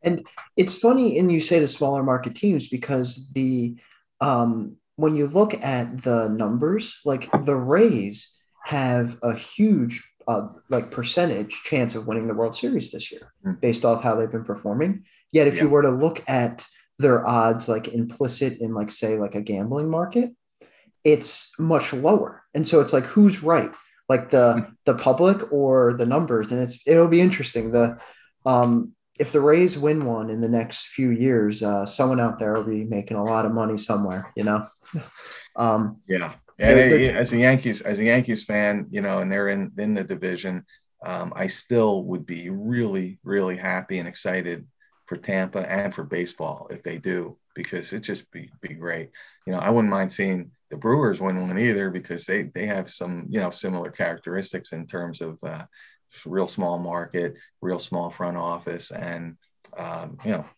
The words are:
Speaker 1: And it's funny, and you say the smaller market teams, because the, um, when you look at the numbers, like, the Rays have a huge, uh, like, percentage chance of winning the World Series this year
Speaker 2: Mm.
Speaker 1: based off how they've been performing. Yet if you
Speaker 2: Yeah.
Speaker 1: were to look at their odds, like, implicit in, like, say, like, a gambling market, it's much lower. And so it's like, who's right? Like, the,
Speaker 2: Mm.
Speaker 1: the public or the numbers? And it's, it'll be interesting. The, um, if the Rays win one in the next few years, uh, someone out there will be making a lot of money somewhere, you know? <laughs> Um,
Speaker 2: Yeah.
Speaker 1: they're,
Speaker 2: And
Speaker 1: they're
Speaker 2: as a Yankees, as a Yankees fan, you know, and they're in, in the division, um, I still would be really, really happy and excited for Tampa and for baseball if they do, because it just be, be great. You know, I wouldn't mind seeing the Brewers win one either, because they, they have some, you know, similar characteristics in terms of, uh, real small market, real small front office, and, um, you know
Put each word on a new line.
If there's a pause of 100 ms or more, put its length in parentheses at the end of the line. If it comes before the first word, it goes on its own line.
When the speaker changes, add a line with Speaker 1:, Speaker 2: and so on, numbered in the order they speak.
Speaker 1:
And (300)
it's
funny,
and
you
say
the
smaller
market
teams,
because
the, (460)
um, (200)
when
you
look (100)
at
the
numbers,
like, (160)
the
Rays (280)
have
a
huge, (240)
uh, (200)
like,
percentage
chance
of
winning
the
World
Series
this
year (140)
Speaker 2:
Mm.
Speaker 1:
based
off
how
they've
been
performing. (280)
Yet
if
you
Speaker 2:
Yeah.
Speaker 1:
were
to
look
at (340)
their
odds,
like,
implicit
in,
like,
say,
like,
a
gambling
market, (720)
it's
much
lower. (100)
And
so
it's
like,
who's
right? (380)
Like,
the,
Speaker 2:
Mm. (100)
Speaker 1:
the
public
or
the
numbers?
And
it's,
it'll
be
interesting.
The, (480)
um, (280)
if
the
Rays
win
one
in
the
next
few
years,
uh,
someone
out
there
will
be
making
a
lot
of
money
somewhere,
you
know? (260)
<laughs> (520)
Um,
Speaker 2:
Yeah. (240)
Speaker 1:
they're,
Speaker 2:
And
Speaker 1:
they're
Speaker 2:
as
a
Yankees,
as
a
Yankees
fan,
you
know,
and
they're
in,
in
the
division, (400)
um,
I
still
would
be
really,
really
happy
and
excited (400)
for
Tampa
and
for
baseball
if
they
do, (160)
because
it
just
be, (120)
be
great. (340)
You
know,
I
wouldn't
mind
seeing (220)
the
Brewers
win
one
either,
because
they, (120)
they
have
some,
you
know,
similar
characteristics
in
terms
of,
uh, (600)
real
small
market, (260)
real
small
front
office,
and, (420)
um,
you
know (120)